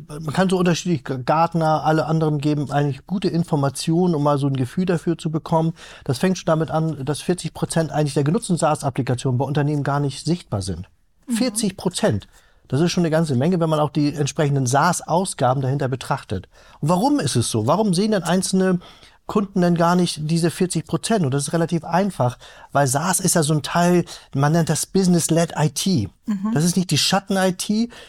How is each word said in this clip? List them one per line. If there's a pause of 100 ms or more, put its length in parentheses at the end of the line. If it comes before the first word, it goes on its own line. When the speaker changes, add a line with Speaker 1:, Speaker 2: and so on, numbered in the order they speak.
Speaker 1:
man
kann
so
unterschiedlich,
G-,
Gartner,
alle
anderen
geben
eigentlich
gute
Informationen,
um
mal
so
ein
Gefühl
dafür
zu
bekommen. (300)
Das
fängt
schon
damit
an,
dass
vierzig
Prozent
eigentlich
der
genutzten
saas-Applikationen
bei
Unternehmen
gar
nicht
sichtbar
sind. (380)
Speaker 2:
Mhm.
Speaker 1:
Vierzig
Prozent. (400)
Das
ist
schon
eine
ganze
Menge,
wenn
man
auch
die
entsprechenden
saas-Ausgaben
dahinter
betrachtet. (320)
Und
warum
ist
es
so?
Warum
sehen
denn
einzelne (480)
Kunden
denn
gar
nicht
diese
vierzig
Prozent?
Und
das
ist
relativ
einfach, (340)
weil
saas
ist
ja
so
ein
Teil, (280)
man
nennt
das
Business-led
I
T. (180)
Speaker 2:
Mhm.
Speaker 1:
Das
ist
nicht
die
Schatten-I
T, (200)